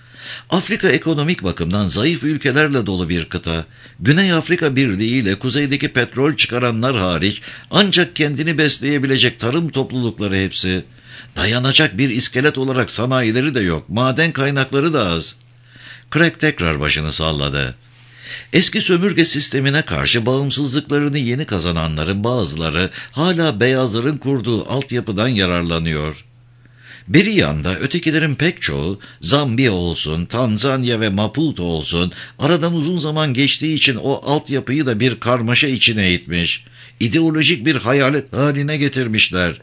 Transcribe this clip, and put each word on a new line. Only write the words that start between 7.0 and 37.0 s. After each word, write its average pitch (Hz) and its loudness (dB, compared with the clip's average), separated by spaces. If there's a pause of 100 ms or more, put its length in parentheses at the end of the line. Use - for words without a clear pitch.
ancak 180 2
kendini 147 0
besleyebilecek 135 0
tarım 147 0
toplulukları 113 -2
hepsi. 92 -2 (520)
Dayanacak 123 2
bir 135 2
iskelet 127 0
olarak 131 0
sanayileri 127 0
de 120 0
yok, 85 0
maden 131 2
kaynakları 139 0
da 120 2
az." 82 -4 (800)
Craig 160 4
tekrar 87 0
başını 73 -2
salladı. 71 -2 (800)
"Eski 196 2
sömürge 175 2
sistemine 143 0
karşı 90 -2
bağımsızlıklarını 143 0
yeni 127 -2
kazananların 82 -2
bazıları 82 -2 (220)
hala 160 0
beyazların 127 0
kurduğu 120 -2
altyapıdan 120 -2
yararlanıyor. 85 0 (840)
Beri 170 4
yanda 80 0
ötekilerin 156 0
pek 170 -2
çoğu, 78 -4 (200)
Zambiya 123 2
olsun, 85 -2
Tanzanya 120 0
ve 110 0
Maputo 107 0
olsun, 85 -2 (260)
aradan 165 2
uzun 170 -2
zaman 151 -2
geçtiği 143 0
için 135 2
o 123 -2
altyapıyı 143 -2
da 113 0
bir 123 0
karmaşa 120 2
içine 107 2
itmiş. 85 -2 (360)